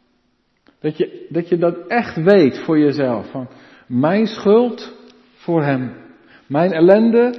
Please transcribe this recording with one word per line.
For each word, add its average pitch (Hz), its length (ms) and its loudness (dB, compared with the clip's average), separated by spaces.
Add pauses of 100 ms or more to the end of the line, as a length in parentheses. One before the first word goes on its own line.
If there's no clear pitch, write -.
(800)
dat 156 160 -6
je, - 320 -6
dat 170 200 -6
je 175 100 0
dat 170 280 -2
echt 233 300 -4
weet 170 420 4
voor 160 200 -2
jezelf. 135 520 -2
Van 131 180 -12 (380)
mijn 160 400 0
schuld 226 680 0 (400)
voor 165 280 -4
hem. 131 400 -4 (500)
Mijn 170 200 0
ellende, 220 680 4